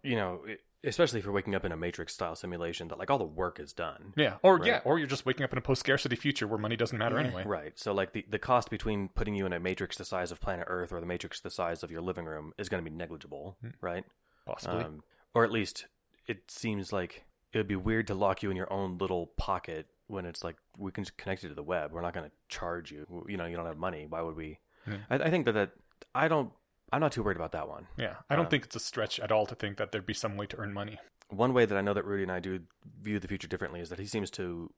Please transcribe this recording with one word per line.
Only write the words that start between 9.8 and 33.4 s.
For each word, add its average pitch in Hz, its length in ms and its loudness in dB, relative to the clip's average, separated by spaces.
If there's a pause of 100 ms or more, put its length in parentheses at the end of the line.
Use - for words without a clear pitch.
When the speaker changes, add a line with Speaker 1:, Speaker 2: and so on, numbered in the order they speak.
Speaker 1:
the 92 80 -8
size 90 260 -2
of 85 80 -10
planet 90 280 -2
Earth 90 240 -2
or 87 80 -4
the 85 60 -4
Matrix 87 360 -4
the 90 100 -6
size 85 320 0
of 82 80 -8
your 82 100 -6
living 85 240 -2
room 78 320 -8
is 104 120 -6
gonna 90 140 -2
be 80 80 -8
negligible, 78 720 -10
Speaker 2:
Hmm. 117 80 -10 (120)
Speaker 1:
right? 90 240 -4 (400)
Speaker 2:
Possibly. 87 380 -2
Speaker 1:
Um, 78 200 -10 (300)
or 117 100 6
at 107 80 4
least 110 340 -2 (420)
it 98 220 -8
seems 101 420 -2
like 92 340 -4 (280)
it 110 40 2
would 104 100 2
be 98 80 2
weird 110 320 2
to 101 80 0
lock 95 260 4
you 101 80 0
in 92 80 0
your 92 160 -2
own 95 240 -2
little 90 300 0 (100)
pocket 82 500 -2 (200)
when 95 180 -6
it's 85 180 -6
like, 82 120 -6 (220)
we 98 140 -6
can 98 120 -4
just - 140 -10
connect 95 260 -4
you 82 60 -8
to 73 60 -10
the 76 80 -8
web. 78 280 -2
We're 85 100 -4
not 87 120 -2
gonna 78 180 -8 (180)
charge 85 420 -4
you. 76 100 -12
W-, 87 260 -10
you 98 100 -4
know, 85 80 -2
you 85 100 -6
don't 85 120 -4
have 78 100 -6
money. 80 320 -4
Why 82 120 -4
would 80 140 -4
we? 78 240 -10 (280)
Speaker 2:
Yeah. 101 100 -4 (140)
Speaker 1:
I, 123 40 4
I 160 140 2
think 180 160 4
that, 120 80 6
that 101 180 4 (440)
I 147 120 6
don't, 147 240 2 (400)
I'm 139 100 4
not 151 100 4
too 113 120 -2
worried 98 140 2
about 82 140 -4
that - 180 -4
one. - 180 -12 (100)
Speaker 2:
Yeah. - 180 -2 (140)
I 147 60 4
don't 165 100 4
Speaker 1:
Um, 165 60 -6
Speaker 2:
think 143 140 2
it's - 100 -12
a 110 40 -4
stretch - 400 -2
at 107 120 0
all 107 140 8
to 120 100 -8
think 101 220 -4
that 104 140 -2
there'd 101 140 -2
be 113 80 -2
some 104 240 -2
way 101 100 -4
to - 100 -8
earn 104 160 -4
money. 101 260 -6 (300)
Speaker 1:
One 120 240 4
way 120 120 10
that 101 120 4
I 98 40 6
know 101 120 4
that 101 100 2
Rudy 98 200 0
and 92 80 0
I 92 80 0
do 92 220 -4 (400)
view 104 180 0
the 90 80 -6
future 98 200 -4